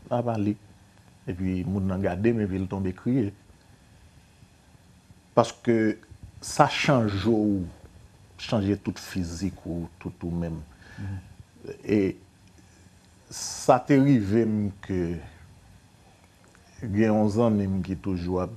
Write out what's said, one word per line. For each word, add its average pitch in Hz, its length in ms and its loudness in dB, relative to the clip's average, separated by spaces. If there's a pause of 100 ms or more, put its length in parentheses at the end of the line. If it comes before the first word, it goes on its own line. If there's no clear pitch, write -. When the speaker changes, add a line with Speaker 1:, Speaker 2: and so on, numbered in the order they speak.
(100)
Speaker 1:
ah, 120 100 0
bah, 120 180 -2
lui. 104 180 0 (720)
Et - 60 -6
puis, 92 320 -2
mon 98 160 -2
nan 95 200 -2
gade, 95 260 -2
mais 113 240 2
il 95 180 -4
tombe 95 240 -4
crier. 117 400 -2 (2000)
Parce 117 180 4
que 110 460 0 (420)
ça - 280 2
change 104 580 2
ou 107 380 2 (720)
change 101 460 0
tout 104 140 -4
physique 85 720 -6
ou 85 220 -6 (100)
tout, 90 200 -10
tout 85 120 -6
même. 85 300 -4 (380)
Speaker 2:
Mhm. 101 80 -8 (800)
Speaker 1:
Et 101 320 2 (1120)
ça - 520 2
t'est 143 180 4
arrivé 113 480 4 (340)
que 87 360 -2 (1700)
il 104 160 -2
y 113 60 6
a 110 80 4
un 107 260 4
ami 101 440 2
qui 92 140 -4
toujours 90 500 -2 (100)